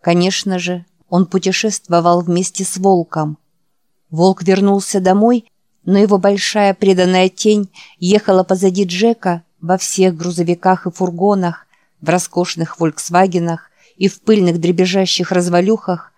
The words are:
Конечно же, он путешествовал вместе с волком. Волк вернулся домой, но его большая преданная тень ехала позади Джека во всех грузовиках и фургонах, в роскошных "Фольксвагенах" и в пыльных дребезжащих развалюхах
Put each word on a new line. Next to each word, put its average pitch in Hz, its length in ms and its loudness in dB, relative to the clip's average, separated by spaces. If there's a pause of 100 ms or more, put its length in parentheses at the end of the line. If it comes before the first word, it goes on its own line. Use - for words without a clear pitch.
Конечно 180 580 -2
же, 175 260 -8 (220)
он 180 180 0
путешествовал 175 920 0
вместе 180 460 -4
с - 100 -8
волком. 170 640 -2 (720)
Волк 180 340 0
вернулся 196 560 0
домой, 208 500 2 (360)
но 190 120 2
его 202 200 4
большая 202 560 0
преданная 185 560 2
тень 208 420 0 (260)
ехала 185 460 2
позади 185 400 0
Джека 185 600 -2 (180)
во 180 160 -2
всех 185 400 -2
грузовиках 175 680 -2
и 175 60 -6
фургонах, 180 720 -2 (360)
в - 80 -4
роскошных 175 680 -4
"Фольксвагенах" 170 960 -2 (240)
и 196 140 0
в - 100 -8
пыльных 180 400 2
дребезжащих 180 720 -2
развалюхах 180 880 -2